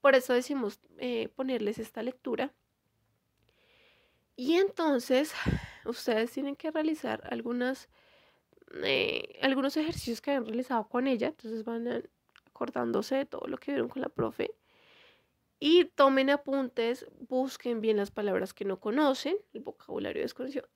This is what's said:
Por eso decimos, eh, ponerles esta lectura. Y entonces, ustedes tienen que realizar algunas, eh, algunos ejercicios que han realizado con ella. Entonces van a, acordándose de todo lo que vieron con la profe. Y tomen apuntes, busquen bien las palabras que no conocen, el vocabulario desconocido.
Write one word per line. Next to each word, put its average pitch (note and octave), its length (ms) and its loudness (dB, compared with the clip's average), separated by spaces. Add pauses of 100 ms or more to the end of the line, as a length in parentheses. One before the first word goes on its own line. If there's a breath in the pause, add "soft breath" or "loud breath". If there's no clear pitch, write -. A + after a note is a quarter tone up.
Por C#4 140 6
eso B3+ 180 4
decimos, B3 480 -2 (180)
eh, A#3 380 -4
ponerles A#3+ 420 -2
esta A3+ 240 -10
lectura. B3 500 -4 (1800 soft breath)
Y C4+ 200 2
entonces, D4+ 760 2 (520 loud breath)
ustedes A#3 480 0
tienen C#4 240 -4
que D#4+ 140 -6
realizar D#4 600 -2
algunas, B3 580 -4 (960 soft breath)
eh, - 600 0
algunos C4+ 340 2
ejercicios D#4 440 -4
que C#4+ 120 -2
han B3+ 140 0
realizado A3+ 420 -2
con B3 180 -2
ella. A#3+ 220 0
Entonces A3 360 -8
van A#3 240 -6
a, A#3+ 140 -4 (440)
acordándose - 720 -2
de C#4 100 0
todo - 200 -10
lo - 120 -6
que - 140 -6
vieron B3 160 0
con B3 140 -6
la - 60 -4
profe. - 460 -4 (1040 soft breath)
Y E4 260 8
tomen C4+ 440 6
apuntes, C4+ 760 0 (220)
busquen B3+ 520 -2
bien A3 160 4
las G3+ 140 0
palabras F#3+ 420 -2
que - 120 -10
no F#3+ 160 -4
conocen, C#4 560 2 (160)
el - 80 -12
vocabulario - 600 -6
desconocido. C4 540 -6